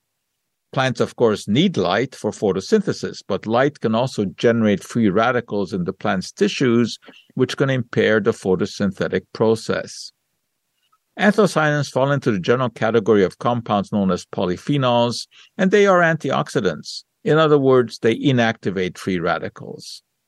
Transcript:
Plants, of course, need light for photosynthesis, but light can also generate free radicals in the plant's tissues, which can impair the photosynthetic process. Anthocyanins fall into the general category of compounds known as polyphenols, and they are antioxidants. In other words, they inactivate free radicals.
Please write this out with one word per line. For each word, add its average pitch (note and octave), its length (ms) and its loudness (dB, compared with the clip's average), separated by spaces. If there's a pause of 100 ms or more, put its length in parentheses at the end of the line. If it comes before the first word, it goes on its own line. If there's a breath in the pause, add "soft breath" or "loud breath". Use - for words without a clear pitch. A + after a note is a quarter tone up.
(720)
Plants, C3 280 -2
of A2 160 -4
course, A2 300 0
need D#3 300 0
light G2+ 380 -2
for - 160 -6
photosynthesis, G2+ 960 -2
but F#2+ 200 -6
light B2+ 340 0
can A2 140 -2
also A#2 300 -2
generate A2 580 0
free A2+ 260 0
radicals G#2+ 640 -2
in F#2 120 -4
the E2+ 80 -4
plant's G2 400 -4
tissues, A#2+ 640 0 (360 loud breath)
which - 220 -2
can C#3 140 0
impair A2 500 0
the A2 120 0
photosynthetic F#2+ 880 -2 (100)
process. - 800 -4 (1080)
Anthocyanins D#3+ 720 2
fall C3+ 220 0
into C#3 180 0
the G#2 80 0
general B2 300 0
category A2 560 2
of F2 140 -2
compounds A#2 520 -2
known G2+ 200 0
as F2 160 -2
polyphenols, A#2+ 1000 -2 (300 soft breath)
and F#3+ 140 0
they G3+ 160 4
are F3+ 140 4
antioxidants. C#3 1040 -2 (200)
In D#3 140 2
other D3+ 200 6
words, C3 420 4
they A2+ 140 2
inactivate A2+ 840 0
free F#2 200 -2
radicals. - 840 -6 (260)